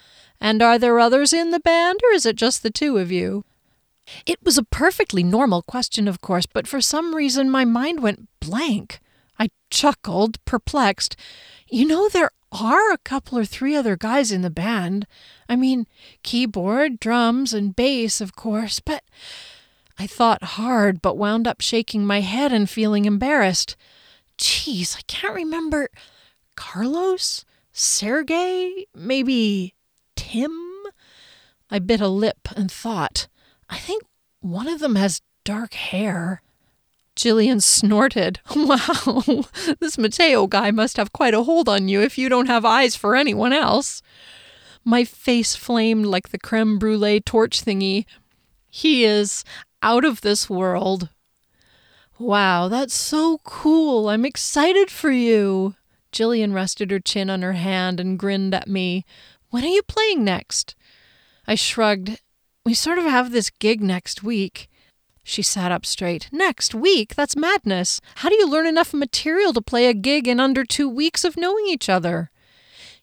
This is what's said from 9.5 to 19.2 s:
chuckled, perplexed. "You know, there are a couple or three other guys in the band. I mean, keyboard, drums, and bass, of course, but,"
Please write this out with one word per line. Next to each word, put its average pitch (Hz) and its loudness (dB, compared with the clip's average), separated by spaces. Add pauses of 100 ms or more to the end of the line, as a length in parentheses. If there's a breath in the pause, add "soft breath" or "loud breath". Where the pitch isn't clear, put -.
chuckled, 220 0
perplexed. 233 -2 (540 loud breath)
"You 254 2
know, 349 2
there 349 2 (200)
are 277 2
a - -2
couple 262 -6
or 214 0
three 277 -2
other 226 0
guys 226 0
in 185 -2
the 180 -2
band. 185 -4 (420 soft breath)
I 240 0
mean, 254 2 (380 soft breath)
keyboard, 240 0
drums, 240 0
and 202 -2
bass, 240 0
of 190 -10
course, 220 -4
but," - -6 (960 loud breath)